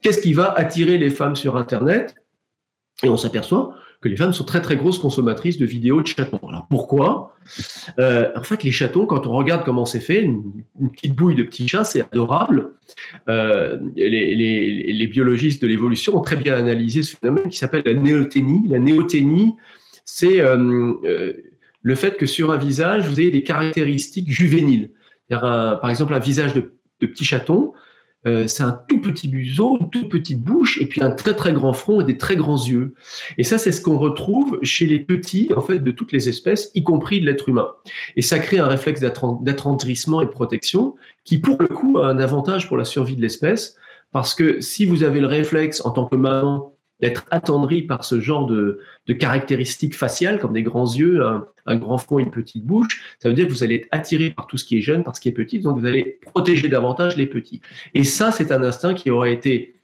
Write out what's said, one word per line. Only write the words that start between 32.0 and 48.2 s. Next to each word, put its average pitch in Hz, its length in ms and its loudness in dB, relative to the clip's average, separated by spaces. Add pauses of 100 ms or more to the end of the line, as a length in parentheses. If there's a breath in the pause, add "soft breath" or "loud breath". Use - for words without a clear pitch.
et 165 60 2
des 131 120 0
très 190 200 -2
grands 147 180 2
yeux. 127 380 0 (440 loud breath)
Et 160 60 2
ça, 226 140 2
c'est 196 160 2
ce - 80 -6
qu'on 156 160 2
retrouve 196 680 0
chez 139 220 0
les 151 140 2
petits, 180 540 0
en 139 60 2
fait, 185 200 0
de 127 120 0
toutes 165 220 -8
les 123 160 0
espèces, 185 460 -2
y 175 80 0
compris 165 360 2
de 170 60 0
l'être 139 240 0
humain. 117 180 2 (480 loud breath)
Et 117 60 0
ça 156 180 2
crée 190 180 0
un 156 100 4
réflexe 135 340 0
d'attran-, 120 420 -2
d'attendrissement 139 800 -2
et 156 40 2
de - 60 -6
protection, 175 640 -2 (300 loud breath)
qui, 156 140 2
pour 277 220 2
le 339 60 4
coup, 269 300 2
a 135 100 4
un 131 120 2
avantage 143 500 0
pour 127 80 0
la 123 80 0
survie 131 320 -2
de 120 40 -2
l'espèce, 151 540 -2 (380 loud breath)
parce 127 200 -2
que 160 280 2
si - 240 -2
vous 175 180 2
avez 143 160 2
le 139 80 2
réflexe, 151 580 -2
en 123 60 -2
tant 123 140 0
que 131 100 -2
maman, 135 580 0 (260)
d'être 120 300 -2
attendri 156 540 0
par 147 200 -6
ce 120 160 0